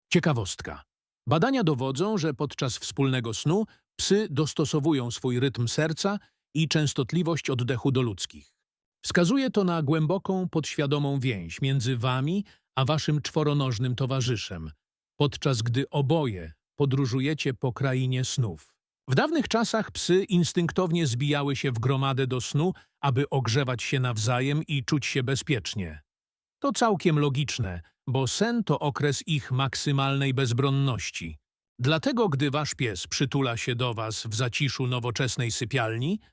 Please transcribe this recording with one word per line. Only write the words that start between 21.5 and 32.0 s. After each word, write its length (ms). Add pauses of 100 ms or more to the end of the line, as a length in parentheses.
się 160
w 80
gromadę 480
do 140
snu, 320 (280)
aby 280
ogrzewać 540
się 160
nawzajem 680
i 160
czuć 220
się 180
bezpiecznie. 800 (600)
To 100
całkiem 480
logiczne, 640 (260)
bo 200
sen 360
to 160
okres 480
ich 240
maksymalnej 840
bezbronności. 1040 (420)
Dlatego, 500